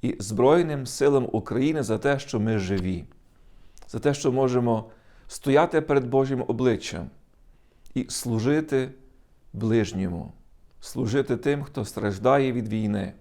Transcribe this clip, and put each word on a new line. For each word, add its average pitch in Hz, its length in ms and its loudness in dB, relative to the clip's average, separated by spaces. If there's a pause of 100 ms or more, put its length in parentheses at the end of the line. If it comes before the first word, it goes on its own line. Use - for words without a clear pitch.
і - 180 -2
Збройним 131 640 2
силам 135 460 2
України 135 520 0
за 110 140 0
те, 143 220 0
що 127 200 -4
ми 110 180 2
живі, 92 480 -2 (800)
за - 120 -8
те, 143 140 2
що 143 180 0
можемо 123 580 2 (380)
стояти 156 540 2
перед 139 260 0
Божим 135 400 0
обличчям 113 600 -2 (840)
і 127 160 -2
служити 131 800 0 (640)
ближньому, 95 800 -2 (500)
служити 123 560 -2
тим, 143 260 -2
хто 127 220 -8
страждає 110 680 0
від 117 160 -4
війни 104 540 -2